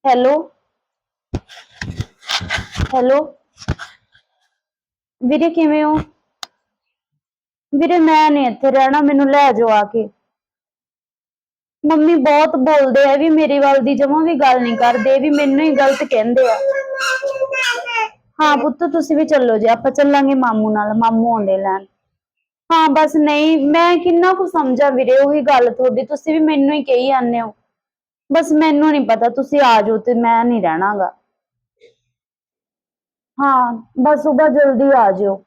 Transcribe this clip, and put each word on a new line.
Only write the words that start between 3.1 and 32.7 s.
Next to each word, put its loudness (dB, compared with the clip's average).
ਵੀਰੇ, 0
ਕਿਵੇਂ 0
ਹੋ? 0
ਵੀਰੇ, 0
ਮੈਂ 4
ਨਹੀਂ 0
ਇੱਥੇ -2
ਰਹਿਣਾ, 2
ਮੈਨੂੰ 2
ਲੈ 4
ਜਾਓ 0
ਆ 2
ਕੇ। -6
ਮੰਮੀ 2
ਬਹੁਤ 2
ਬੋਲਦੇ 2
ਆ, 2
ਵੀ 0
ਮੇਰੇ 2
ਵੱਲ 2
ਦੀ 0
ਜਮਾਂ 0
ਵੀ -2
ਗੱਲ 2
ਨਹੀਂ -4
ਕਰਦੇ, 0
ਵੀ -2
ਮੈਨੂੰ 0
ਹੀ 0
ਗਲਤ 0
ਕਹਿੰਦੇ 0
ਆ। 0
ਹਾਂ 2
ਪੁੱਤ, -4
ਤੁਸੀਂ -2
ਵੀ 0
ਚੱਲੋ 0
ਜੀ, -2
ਆਪਾਂ 0
ਚੱਲਾਂਗੇ 2
ਮਾਮੂ 0
ਨਾਲ, -4
ਮਾਮੂ 0
ਆਉਂਦੇ -2
ਲੈਣ। -4
ਹਾਂ 4
ਬਸ, 2
ਨਹੀਂ 2
ਮੈਂ 2
ਕਿੰਨਾ 2
ਕੁ -2
ਸਮਝਾਂ 0
ਵੀਰੇ, 2
ਉਹੀ 2
ਗੱਲ 2
ਤੁਹਾਡੀ, -2
ਤੁਸੀਂ -6
ਵੀ 0
ਮੈਨੂੰ 2
ਹੀ -4
ਕਹੀ -2
ਜਾਂਦੇ -2
ਹੋ। -12
ਬਸ 0
ਮੈਨੂੰ 2
ਨਹੀਂ -2
ਪਤਾ, 0
ਤੁਸੀਂ -2
ਆ 4
ਜਾਓ -2
ਤੇ -2
ਮੈਂ 0
ਨਹੀਂ 0
ਰਹਿਣਾ -2
ਗਾ। -4